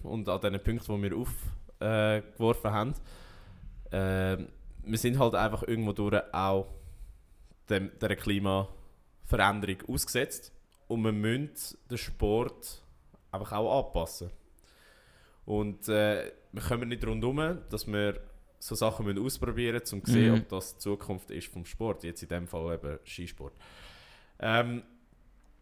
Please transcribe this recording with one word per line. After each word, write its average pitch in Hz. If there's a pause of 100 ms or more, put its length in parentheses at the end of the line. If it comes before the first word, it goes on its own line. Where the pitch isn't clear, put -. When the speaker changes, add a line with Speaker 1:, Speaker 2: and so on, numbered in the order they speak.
Speaker 1:
und 107
an 95
diesen 98
Punkten, 107
die 98
wir 92
aufgeworfen 110
haben, 110 (1000)
ähm, 95 (340)
wir 110
sind 123
halt 117
einfach 104
irgendwo 113
durch 104 (120)
auch 95 (1000)
dem, 98 (100)
dieser 92
Klimaveränderung 98 (100)
ausgesetzt - (360)
und 113
wir 110
müssen 113 (120)
den 120
Sport - (480)
einfach 98
auch 113
anpassen. 87 (1120)
Und, 104
äh, 107 (200)
wir 107
kommen 120
nicht 123
rundum, 113 (320)
dass -
wir 104 (400)
so -
Sachen 110
müssen 101
ausprobieren 120
müssen, 117
um 90
zu 120
sehen, 117
Speaker 2:
Mhm. 113
Speaker 1:
ob -
das -
die -
Zukunft 101
ist -
vom 87
Sport. -
Jetzt 85
in -
dem 87
Fall 85
eben 76
Skisport. - (880)
Ähm, 120 (800)